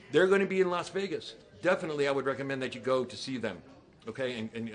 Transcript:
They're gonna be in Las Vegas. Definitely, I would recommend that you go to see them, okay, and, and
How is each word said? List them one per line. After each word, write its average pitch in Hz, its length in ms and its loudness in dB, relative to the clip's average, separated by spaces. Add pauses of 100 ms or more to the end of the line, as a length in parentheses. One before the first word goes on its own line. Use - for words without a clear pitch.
(120)
They're 160 160 6
gonna 196 180 4
be 185 140 0
in 185 100 4
Las 175 200 -2
Vegas. 180 460 -6 (260)
Definitely, 160 480 2
I - 20 2
would 139 140 0
recommend 135 380 -2
that 123 120 -6
you 120 60 -10
go 127 240 2
to - 100 -12
see 135 220 -6
them, 101 240 -4 (480)
okay, 127 280 -4
and, 110 160 -6
and 117 220 -6